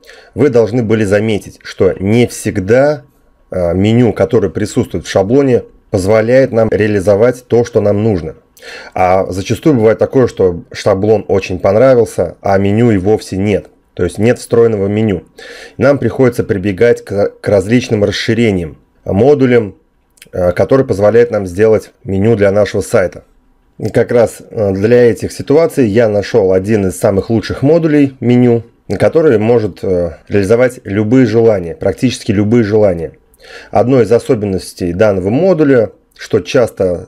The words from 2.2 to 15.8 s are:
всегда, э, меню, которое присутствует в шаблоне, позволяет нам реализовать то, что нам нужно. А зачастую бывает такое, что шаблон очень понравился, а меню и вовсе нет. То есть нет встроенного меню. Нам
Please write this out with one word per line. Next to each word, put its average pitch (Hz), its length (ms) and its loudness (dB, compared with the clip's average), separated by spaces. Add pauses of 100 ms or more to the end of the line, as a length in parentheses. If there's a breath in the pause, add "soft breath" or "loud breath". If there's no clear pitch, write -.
всегда, 120 800 -2 (480)
э, 87 240 -2
меню, 110 360 2
которое 98 380 0
присутствует 98 560 -6
в - 20 -18
шаблоне, 117 580 0 (260)
позволяет 110 600 2
нам 113 200 2
реализовать 104 760 0
то, 120 160 2
что 113 160 -4
нам 104 240 0
нужно. 90 340 -4 (580 loud breath)
А 92 340 2
зачастую 107 460 -2
бывает 110 240 2
такое, 131 260 0
что 90 460 -2
шаблон 104 560 0
очень 95 320 -4
понравился, 107 840 0
а 98 160 0
меню 104 320 0
и 104 80 2
вовсе 95 400 -2
нет. 98 300 -2 (260)
То - 100 -6
есть 85 140 -4
нет 120 220 0
встроенного 113 480 0
меню. 104 380 -2 (520 loud breath)
Нам 131 220 2